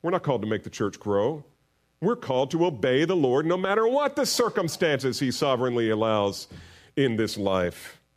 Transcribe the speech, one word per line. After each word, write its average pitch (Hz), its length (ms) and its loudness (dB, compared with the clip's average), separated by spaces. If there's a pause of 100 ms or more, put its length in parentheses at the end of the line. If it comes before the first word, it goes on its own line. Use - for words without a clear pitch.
We're 165 80 -2
not 170 120 0
called 123 200 0
to 107 60 -6
make 107 160 -2
the - 60 -12
church - 300 -4
grow. 110 440 0 (560)
We're 226 160 0
called 131 360 -2
to 165 140 2
obey 135 380 2
the 180 120 0
Lord 143 300 2
no 175 100 2
matter 202 320 2
what 277 280 0
the 269 100 2
circumstances 156 920 0
he 131 120 0
sovereignly 120 600 0
allows 107 560 0 (500)
in 127 200 2
this 110 200 -2
life 95 640 -2 (160)